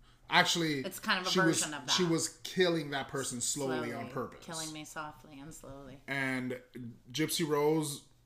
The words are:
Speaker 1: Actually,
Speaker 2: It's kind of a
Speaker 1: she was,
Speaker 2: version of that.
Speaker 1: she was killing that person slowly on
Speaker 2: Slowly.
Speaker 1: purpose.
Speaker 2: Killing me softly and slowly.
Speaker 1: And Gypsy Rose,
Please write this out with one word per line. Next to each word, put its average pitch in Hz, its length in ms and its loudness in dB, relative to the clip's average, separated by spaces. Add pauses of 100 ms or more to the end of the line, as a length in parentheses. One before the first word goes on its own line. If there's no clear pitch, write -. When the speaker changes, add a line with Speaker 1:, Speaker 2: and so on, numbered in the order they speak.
(280)
Speaker 1:
Actually, 165 520 4
Speaker 2:
It's 131 180 -6
kind 202 240 0
of 185 60 -4
a - 20 0
Speaker 1:
she 180 100 4
was, 165 200 6
Speaker 2:
version 151 160 -2
of 135 100 -8
that. - 60 0
Speaker 1:
she 185 120 4
was 165 260 2 (140)
killing 170 460 2
that 139 200 -4
person 127 320 -4
slowly 127 520 -2
on - 160 -8
Speaker 2:
Slowly. - 20 -
Speaker 1:
purpose. - 320 -6
Speaker 2:
Killing 160 300 -8
me 151 120 -12
softly 151 540 -12
and 151 140 -14
slowly. 135 540 -16
Speaker 1:
And 131 500 -2 (540)
Gypsy 156 360 0
Rose, 147 540 2 (240)